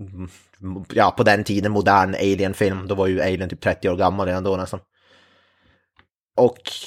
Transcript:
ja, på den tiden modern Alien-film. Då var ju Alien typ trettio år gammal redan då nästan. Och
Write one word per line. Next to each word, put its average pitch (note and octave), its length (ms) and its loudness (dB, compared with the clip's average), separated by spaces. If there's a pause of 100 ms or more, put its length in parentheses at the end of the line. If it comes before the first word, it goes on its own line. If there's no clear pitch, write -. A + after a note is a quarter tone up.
(920)
ja, G2+ 180 2
på - 120 0
den G#2 220 2
tiden G2+ 280 -2
modern G2 420 2
Alien-film. F#2+ 720 0
Då G2+ 60 -2
var F#2+ 120 2
ju F#2 160 0
Alien F#2 260 -2
typ E2+ 120 -12
trettio F#2+ 300 -2
år F2+ 60 0
gammal F#2+ 300 2
redan F#2 180 -2
då F#2+ 120 0
nästan. F#2 240 -6 (1600)
Och A#2+ 240 2 (260)